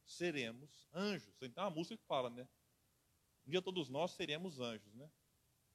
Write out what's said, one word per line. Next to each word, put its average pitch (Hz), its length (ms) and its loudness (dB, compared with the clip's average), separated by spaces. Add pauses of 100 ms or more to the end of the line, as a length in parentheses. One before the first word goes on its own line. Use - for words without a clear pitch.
seremos 139 880 -2
anjos. 190 500 0
Então 135 220 -4
a 202 60 2
música 170 260 -2
que - 80 -16
fala, 127 260 4
né? 123 180 -10 (1000)
"Um 131 40 -8
dia 180 120 6
todos 180 260 0
nós 151 240 2
seremos 160 480 -2
anjos", 107 340 -2
né? 139 160 -14 (640)